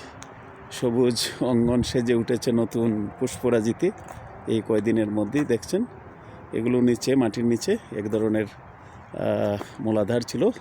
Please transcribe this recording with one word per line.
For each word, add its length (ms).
সবুজ 580
অঙ্গন 420
সেজে 320
উঠেছে 380
নতুন 560
পুষ্পরাজিতে, 720
এই 220
কয়দিনের 420
মধ্যেই 340
দেখছেন, 400
এগুলো 280
নিচে, 340
মাটির 300
নিচে 320
এক 140
ধরনের, 360
আহ, 1120
মূলাধার 400
ছিল 280